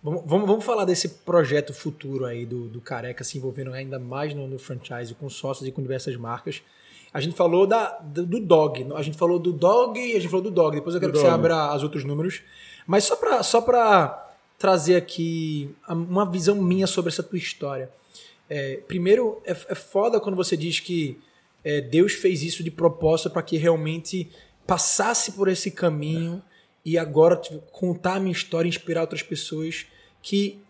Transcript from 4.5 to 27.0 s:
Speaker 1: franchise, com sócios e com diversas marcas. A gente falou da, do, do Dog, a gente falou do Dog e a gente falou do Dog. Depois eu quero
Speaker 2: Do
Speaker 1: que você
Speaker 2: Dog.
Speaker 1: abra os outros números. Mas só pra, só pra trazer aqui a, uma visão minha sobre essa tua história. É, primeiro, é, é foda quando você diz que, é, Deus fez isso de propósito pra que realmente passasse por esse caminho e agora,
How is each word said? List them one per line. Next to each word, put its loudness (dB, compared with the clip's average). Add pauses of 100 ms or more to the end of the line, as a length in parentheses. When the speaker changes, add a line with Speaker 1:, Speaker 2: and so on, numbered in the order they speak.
Speaker 1:
franchise, -10
com -12
sócios -8
e -10
com -6
diversas -6
marcas. -10 (500)
A -6
gente -6
falou 4
da, 0
do, -8
do -2
Dog, 4
a -6
gente -6
falou 2
do 0
Dog 4
e -2
a 2
gente -6
falou 0
do -6
Dog. 2
Depois -6
eu -2
quero -2
Speaker 2:
Do 2
Speaker 1:
que 4
você 8
Speaker 2:
Dog. 4
Speaker 1:
abra 2
os -2
outros -6
números. -4 (440)
Mas 2
só 2
pra, 2
só 4
pra 4 (240)
trazer 4
aqui -4 (120)
a, -4
uma 0
visão 2
minha 2
sobre 0
essa -4
tua -6
história. -8 (600)
É, -6
primeiro, 2
é, -4
é -8
foda 0
quando -4
você 0
diz -2
que, -4 (460)
é, 0
Deus 4
fez 0
isso -4
de -4
propósito 2
pra -2
que -4
realmente 0 (380)
passasse 0
por 0
esse -2
caminho -2 (420)
e 0
agora, 6